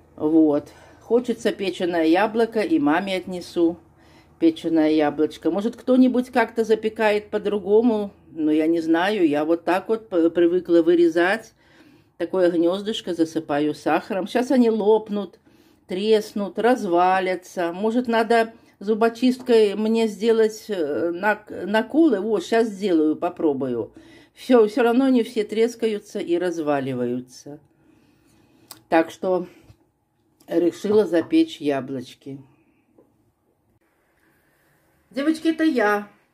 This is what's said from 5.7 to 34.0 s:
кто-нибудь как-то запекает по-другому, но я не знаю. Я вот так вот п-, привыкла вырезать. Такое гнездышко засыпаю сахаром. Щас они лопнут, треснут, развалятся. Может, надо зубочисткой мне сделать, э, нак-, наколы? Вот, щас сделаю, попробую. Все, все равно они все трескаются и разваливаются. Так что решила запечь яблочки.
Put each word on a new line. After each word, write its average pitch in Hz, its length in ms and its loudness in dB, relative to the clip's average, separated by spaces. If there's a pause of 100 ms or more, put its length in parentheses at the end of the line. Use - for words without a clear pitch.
кто-нибудь 254 520 2
как-то 226 340 -2
запекает 214 680 -2
по-другому, 208 800 0 (180)
но 151 220 -2
я 156 160 2
не 165 140 0
знаю. 170 460 0
Я 147 180 0
вот 170 180 0
так 185 240 -2
вот 220 220 -4
п-, 170 200 2
привыкла 170 540 2
вырезать. 170 720 2 (640)
Такое 175 340 0
гнездышко 190 640 -2
засыпаю 151 600 -2
сахаром. 180 540 -4
Щас 247 240 -2
они 247 180 4
лопнут, 208 720 0 (480)
треснут, 208 720 -2
развалятся. 185 1120 0
Может, 226 340 -2
надо 226 460 0 (260)
зубочисткой 226 960 2
мне 220 320 0
сделать, 214 600 0
э, 160 440 -4
нак-, 196 540 -4
наколы? 233 540 0
Вот, 202 260 -2
щас 226 220 0
сделаю, 175 480 0
попробую. 139 760 -4 (420)
Все, 233 340 4
все 233 160 0
равно 233 220 2
они 254 180 4
все 214 200 -4
трескаются 220 760 -4
и 170 180 -2
разваливаются. 139 1200 -4 (1300)
Так 165 220 0
что 180 380 -4 (1000)
решила 190 580 0
запечь 160 540 0
яблочки. 135 800 -8 (2750)